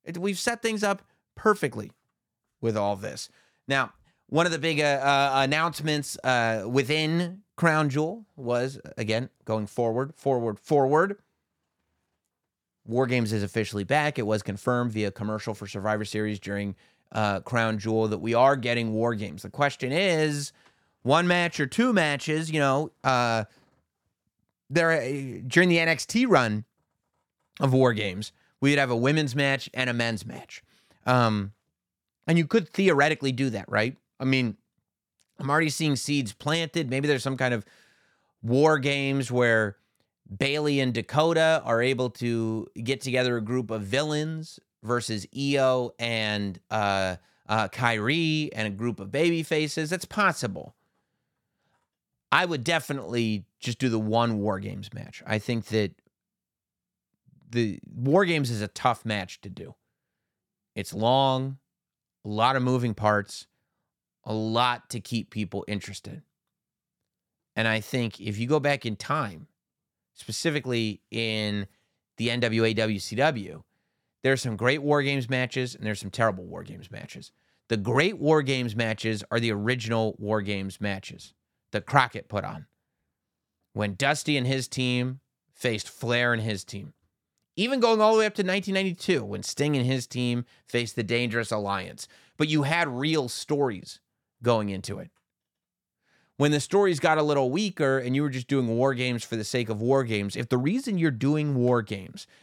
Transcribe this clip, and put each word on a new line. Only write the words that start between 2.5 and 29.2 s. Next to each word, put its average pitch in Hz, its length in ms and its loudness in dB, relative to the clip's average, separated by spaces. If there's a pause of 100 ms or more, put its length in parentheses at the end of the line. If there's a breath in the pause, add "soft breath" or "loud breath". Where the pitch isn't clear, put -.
with 113 160 0
all 101 220 2
this. 92 320 -10 (360 soft breath)
Now, 135 280 0 (340)
one 165 180 2
of 175 60 0
the 160 80 -2
big, 156 220 0
uh, 143 200 2
uh, 139 340 4
announcements, 147 880 0
uh, 113 440 2
within 156 760 0 (120)
Crown 156 340 4
Jewel 160 360 -2 (100)
was, 127 440 -2 (180)
again, 113 320 -2 (160)
going 107 220 -2
forward, 120 480 -2
forward, 117 440 0
forward. 156 580 2 (1700)
War 120 220 0
Games 120 240 2
is 107 100 0
officially 101 440 -2
back. 147 340 0
It 107 80 -2
was 107 160 0
confirmed 120 480 -2
via 107 200 -2
commercial 107 420 -6
for 101 120 -12
Survivor 107 380 -2
Series 104 360 -4
during, 101 360 -6 (380 soft breath)
uh, 104 260 0
Crown 113 400 0
Jewel 110 300 0
that 104 100 -2
we 113 140 -2
are 135 240 6
getting 117 360 -2
War 113 220 0
Games. 101 280 -10
The 104 60 -12
question 139 440 -2
is, 156 580 0 (520 soft breath)
one 156 220 4
match 175 340 2
or 143 80 0
two 247 260 2
matches, 156 580 0
you 156 80 2
know, 143 320 2 (120)
uh, 120 420 2 (1200 soft breath)
there, 165 220 4
uh, 135 560 -2
during 175 220 6
the 170 100 6
N 165 80 2
X 160 180 0
T 247 200 2
run 117 400 4 (960)
of 135 120 4
War 131 200 6
Games, 104 400 -6 (260)
we'd 143 180 4
have 135 140 2
a 117 60 2
women's 139 380 2